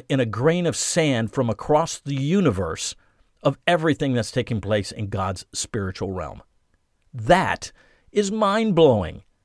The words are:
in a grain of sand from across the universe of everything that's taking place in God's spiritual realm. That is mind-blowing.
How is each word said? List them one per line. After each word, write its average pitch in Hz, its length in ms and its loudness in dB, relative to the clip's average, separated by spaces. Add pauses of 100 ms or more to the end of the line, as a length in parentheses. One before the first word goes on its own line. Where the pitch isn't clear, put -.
(100)
in 135 100 2
a 120 60 2
grain 156 400 0
of 143 100 0
sand 131 560 0
from 127 160 0
across 151 500 0
the 139 160 -6
universe 135 800 0 (480)
of 143 240 0
everything 156 460 2
that's 117 180 -2
taking 117 300 -4
place 101 320 -2
in 107 160 -8
God's 98 460 -4
spiritual 95 580 -6
realm. 85 300 -10 (720)
That 123 580 0 (400)
is 196 180 0
mind-blowing. 196 920 4 (220)